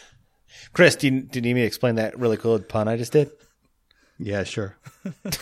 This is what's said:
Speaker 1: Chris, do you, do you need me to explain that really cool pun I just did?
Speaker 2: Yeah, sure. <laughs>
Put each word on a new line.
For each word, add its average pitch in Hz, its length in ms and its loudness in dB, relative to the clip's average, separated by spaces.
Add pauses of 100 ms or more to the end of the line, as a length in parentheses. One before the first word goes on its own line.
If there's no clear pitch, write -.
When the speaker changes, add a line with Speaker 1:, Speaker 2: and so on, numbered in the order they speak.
(720)
Speaker 1:
Chris, 170 240 6
do 143 120 0
you, 131 140 0
do 127 160 -10
you 120 40 -4
need 120 120 0
me 123 80 2
to 117 40 2
explain 117 300 -2
that 110 220 -4
really 117 180 0
cool 113 240 0
pun 107 280 -2
I 113 80 -2
just 117 160 -8
did? 147 180 4 (880)
Speaker 2:
Yeah, 101 260 -4
sure. 98 320 -8 (280)
<laughs> 180 120 -12 (260)